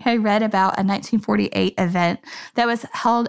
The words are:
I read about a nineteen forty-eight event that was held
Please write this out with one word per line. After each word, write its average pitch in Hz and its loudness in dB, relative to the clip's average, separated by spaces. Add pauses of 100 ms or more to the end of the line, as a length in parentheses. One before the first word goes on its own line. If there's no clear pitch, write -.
I 240 2
read 214 2
about 190 2
a 190 0
nineteen 202 0
forty-eight 202 0
event 175 0 (340)
that 240 2
was 233 -2
held 233 0